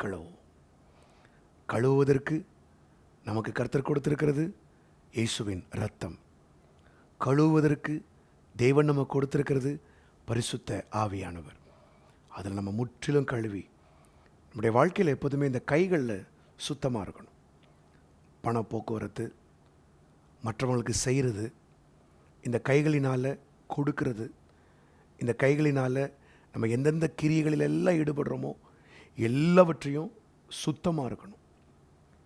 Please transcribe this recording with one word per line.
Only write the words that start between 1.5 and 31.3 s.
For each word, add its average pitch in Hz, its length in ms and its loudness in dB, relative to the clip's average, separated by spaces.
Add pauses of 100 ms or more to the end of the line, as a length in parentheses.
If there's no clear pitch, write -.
கழுவுவதற்கு 135 800 2 (800)
நமக்கு 110 260 -4
கர்த்தர் 123 300 -2
கொடுத்திருக்கிறது 147 720 0 (600)
இயேசுவின் 107 580 -4
ரத்தம். - 480 -8 (1000)
கழுவுவதற்கு 151 840 2 (540)
தேவன் 139 300 4
நமக்கு 139 360 0
கொடுத்திருக்கிறது 135 580 -2 (460)
பரிசுத்த 117 640 -4
ஆவியானவர். 95 680 -6 (720)
அதில் 98 240 -8
நம்ம 101 180 -4
முற்றிலும் 123 520 0
கழுவி, 110 460 -6 (840)
நம்முடைய 113 260 2
வாழ்க்கையில 170 340 4
எப்போதுமே 139 320 -2
இந்த 127 160 0 (100)
கைகள்ல 147 560 0 (300)
சுத்தமா 131 440 -4
இருக்கணும். - 340 -14 (1080)
பண 117 200 -2
போக்குவரத்து, 110 720 -8 (1080)
மற்றவங்களுக்கு 123 460 -2
செய்கிறது, 120 640 0 (920)
இந்த 120 260 -2
கைகளினால 139 720 2 (280)
கொடுக்கிறது, 135 640 -4 (880)
இந்த 117 180 -2
கைகளினால 139 760 2 (400)
நம்ம 113 160 -2
எந்தெந்த 151 540 2
கிரியைகளில் 151 380 2
எல்லாம் 160 340 2
ஈடுபடுறோமோ, 143 600 -2 (640)
எல்லாவற்றையும் 156 960 4 (380)
சுத்தமா 156 560 -2
இருக்கணும். 117 300 -10 (920)